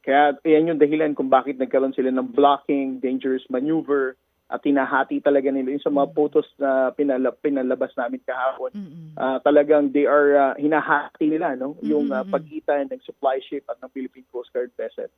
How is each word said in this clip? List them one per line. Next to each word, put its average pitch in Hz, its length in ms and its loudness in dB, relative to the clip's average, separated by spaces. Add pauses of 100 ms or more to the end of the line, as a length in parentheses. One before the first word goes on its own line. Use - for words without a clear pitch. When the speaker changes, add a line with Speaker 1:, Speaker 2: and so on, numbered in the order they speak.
Speaker 1:
kaya 143 400 4
yan 160 260 4
yung 151 80 -2
dahilan 151 380 2
kung 135 160 0
bakit 131 260 0
nagkaroon 135 380 0
sila 127 160 0
ng 127 180 -4
blocking, 139 720 0
dangerous 131 480 -4
maneuver, 139 640 -2 (340)
at - 160 -8
hinahati 139 560 0
talaga 139 320 2
nila 135 240 -4
yung - 80 -8
sa 147 80 0
mga 139 160 2
Speaker 2:
Mm. 151 80 -10
Speaker 1:
photos 147 400 0
na 131 400 0
pinala-, 131 400 -2
pinalabas 131 560 -2
namin 127 320 -6
kahapon. 131 480 -6
Speaker 2:
Mm, 208 80 -12
mm. 160 320 -16
Speaker 1:
Ah, 131 320 -4
talagang 147 480 4
they 143 160 2
are, 143 320 6
ah, 135 160 2
hinahati 151 720 0
nila, 156 240 -2
no, 131 320 -8
yung, 147 240 0
Speaker 2:
Mm, 135 80 -2
Speaker 1:
ah, 131 80 -4
Speaker 2:
mm, - 0 -
mm. 196 80 -8
Speaker 1:
pagitan 147 560 -4
ng 131 160 -10
supply 135 400 -2
ship 143 240 -10
at 117 80 -8
ng 131 160 -18
Philippine 131 400 -12
Coast 120 160 -10
Guard 123 240 -6
vessel. 113 320 -10 (120)